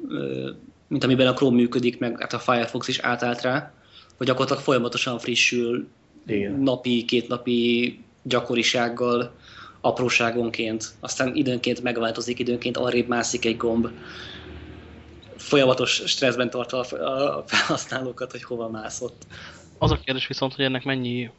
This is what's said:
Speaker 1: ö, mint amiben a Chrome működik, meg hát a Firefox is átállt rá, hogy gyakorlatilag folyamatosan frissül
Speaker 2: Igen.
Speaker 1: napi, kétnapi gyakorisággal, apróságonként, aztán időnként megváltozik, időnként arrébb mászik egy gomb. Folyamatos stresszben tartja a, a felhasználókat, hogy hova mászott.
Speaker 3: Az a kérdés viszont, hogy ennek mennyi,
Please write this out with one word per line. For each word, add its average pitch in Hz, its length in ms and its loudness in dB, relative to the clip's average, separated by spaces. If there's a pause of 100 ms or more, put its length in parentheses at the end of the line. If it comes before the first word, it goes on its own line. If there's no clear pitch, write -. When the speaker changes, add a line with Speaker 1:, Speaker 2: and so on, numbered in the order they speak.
Speaker 1:
ö, 67 420 -4 (360)
mint - 180 0
amiben 127 220 6
a 127 80 6
Chrome 127 220 4
működik, 120 420 4
meg 117 220 -4
hát - 120 -6
a 120 60 -2
Firefox 120 500 0
is 127 100 -2
átállt 123 420 -2
rá, 131 320 -2 (440)
hogy 127 100 -4
gyakorlatilag 135 360 2
folyamatosan 120 560 0
frissül 120 680 0 (380)
Speaker 2:
Igen. 101 260 0
Speaker 1:
napi, 123 520 2
kétnapi 120 920 2 (240)
gyakorisággal, 120 1120 0 (460)
apróságonként, 117 1200 0
aztán 127 340 -2
időnként 123 480 0
megváltozik, 120 560 -2
időnként 120 380 -2
arrébb 120 320 2
mászik 120 360 0
egy 113 120 2
gomb. 117 320 2 (1500)
Folyamatos 131 720 4
stresszben 123 440 0
tartja 123 280 -4
a, 135 580 -2
a 147 100 -8
felhasználókat, 127 840 -2
hogy 120 120 -12
hova 117 260 -6
mászott. 113 580 -10 (520)
Speaker 3:
Az 156 120 4
a 156 140 2
kérdés 131 220 -2
viszont, 131 280 -2
hogy 139 100 0
ennek 131 200 0
mennyi, 123 540 -2